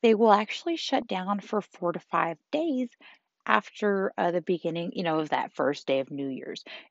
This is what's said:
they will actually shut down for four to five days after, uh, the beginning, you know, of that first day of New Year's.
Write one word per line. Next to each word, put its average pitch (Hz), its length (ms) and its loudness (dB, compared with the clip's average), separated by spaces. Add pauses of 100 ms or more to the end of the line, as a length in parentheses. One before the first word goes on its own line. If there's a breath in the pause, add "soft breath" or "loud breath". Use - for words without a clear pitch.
they 226 120 8
will 214 200 8
actually 220 420 0
shut 262 300 -2
down 190 340 -2
for 208 220 -4
four - 300 -4
to 175 60 -4
five 165 380 -2 (140)
days 285 400 -2 (560 loud breath)
after, 208 720 0
uh, 175 140 2
the 175 100 0
beginning, 170 520 -2
you 190 80 -6
know, 160 160 0
of 156 120 -2
that - 240 -4
first 139 320 -2
day 135 140 2
of 131 100 -6
New 139 180 -6
Year's. 127 340 -10 (280 loud breath)